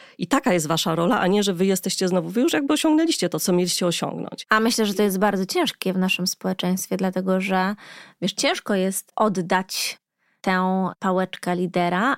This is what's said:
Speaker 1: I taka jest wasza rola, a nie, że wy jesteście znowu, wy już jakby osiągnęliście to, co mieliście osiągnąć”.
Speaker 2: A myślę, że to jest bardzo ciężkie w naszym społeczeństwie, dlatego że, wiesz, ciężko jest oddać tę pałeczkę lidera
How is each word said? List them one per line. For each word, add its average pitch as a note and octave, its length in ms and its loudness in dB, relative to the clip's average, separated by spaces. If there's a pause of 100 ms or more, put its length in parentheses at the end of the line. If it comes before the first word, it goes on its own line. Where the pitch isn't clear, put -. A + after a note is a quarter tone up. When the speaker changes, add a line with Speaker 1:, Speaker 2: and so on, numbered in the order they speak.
(180)
Speaker 1:
I F3+ 80 -6
taka - 260 2
jest E3 140 2
wasza D#3+ 280 0
rola, F3 260 2
a F#3 60 2
nie, G3+ 160 4
że G3+ 120 0
wy F#3 120 2
jesteście F#3+ 420 0
znowu, F3 200 0
wy G3+ 120 -2
już E4 120 2
jakby D4+ 220 0
osiągnęliście D#4 540 2
to, D#3+ 120 -4
co F#3+ 120 0
mieliście F3+ 340 0
osiągnąć”. - 640 -6
Speaker 2:
A A3 100 4
myślę, A3+ 260 2
że G3+ 80 -2
to G#3 80 2
jest F#3+ 160 0
bardzo G3 280 2
ciężkie A#3+ 460 -2
w F#3+ 60 -2
naszym F#3 280 0
społeczeństwie, F#3 720 -4
dlatego F#3+ 440 -2
że, F#3+ 340 0 (480)
wiesz, F3 100 -2
ciężko C#4 420 -2
jest F#3+ 420 -2
oddać F#3+ 840 0 (420)
tę F#3 480 0 (100)
pałeczkę F#3 580 -2
lidera F3+ 600 0